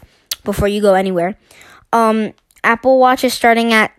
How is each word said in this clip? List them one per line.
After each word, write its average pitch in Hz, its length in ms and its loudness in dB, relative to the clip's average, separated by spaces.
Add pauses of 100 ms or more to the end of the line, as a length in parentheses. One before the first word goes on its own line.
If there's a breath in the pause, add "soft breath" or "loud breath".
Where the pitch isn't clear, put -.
(440 soft breath)
before 202 240 -4
you 208 140 -4
go 208 100 4
anywhere. 190 460 -2 (560 soft breath)
Um, 220 400 0 (280)
Apple 254 360 0
Watch 254 260 2
is 247 80 -2
starting 233 400 0
at 220 260 2